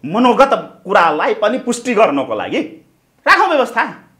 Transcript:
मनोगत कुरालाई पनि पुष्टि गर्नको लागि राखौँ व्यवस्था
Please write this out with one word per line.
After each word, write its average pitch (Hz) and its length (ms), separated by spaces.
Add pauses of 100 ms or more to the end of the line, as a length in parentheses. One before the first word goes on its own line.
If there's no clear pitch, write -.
मनोगत 226 760
कुरालाई 175 520
पनि 233 280
पुष्टि 240 320
गर्नको 143 420
लागि 104 260 (640)
राखौँ 427 220
व्यवस्था 254 360 (360)